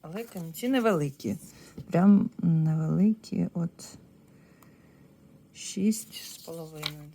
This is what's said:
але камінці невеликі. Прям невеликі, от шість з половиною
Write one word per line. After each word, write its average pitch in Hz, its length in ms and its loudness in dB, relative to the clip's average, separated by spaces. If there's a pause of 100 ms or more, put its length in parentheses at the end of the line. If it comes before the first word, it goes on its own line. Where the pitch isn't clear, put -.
але 170 220 -12
камінці 180 460 -8
невеликі. 180 680 0 (540)
Прям 196 460 6
невеликі, 165 1160 0
от - 440 -8 (1600)
шість - 600 -4
з - 240 -16
половиною 151 760 -12